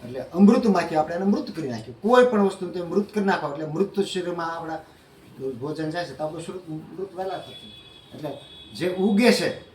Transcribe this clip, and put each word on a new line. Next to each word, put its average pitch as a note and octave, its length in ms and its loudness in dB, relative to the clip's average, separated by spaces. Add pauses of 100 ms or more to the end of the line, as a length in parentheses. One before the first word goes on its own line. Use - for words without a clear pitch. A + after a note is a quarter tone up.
એટલે B2+ 160 -8
અમૃતમાંથી F#3+ 760 6
આપણે D#3+ 180 0
એને F#3 100 -2
મૃત A#3 260 0
કરી D#3 180 -8
નાખ્યું. B2 320 -10
કોઈ B3 260 6
પણ A3 160 2
વસ્તુને F#3 300 -2
તમે F3+ 100 -6
મૃત F#3 320 -2
કરી G3+ 100 0
નાખો E3 280 0
એટલે D#3 140 -6
મૃત F3+ 340 -2
શરીરમાં E3+ 560 -4
આપણા D#3+ 220 -8 (840)
ભોજન D#3 300 -6
જાય E3+ 140 -4
છે C#3 80 -12
તો D3 120 -8
આપણું D#3+ 180 -8
શરીર F#3 180 -10 (100)
મૃત E3 440 -10
વહેલા F#3 240 -6
થતું. G#2+ 320 -16 (440)
એટલે D3 240 -10 (360)
જે F3+ 200 -2
ઉગે G3+ 380 4
છે - 280 -2 (140)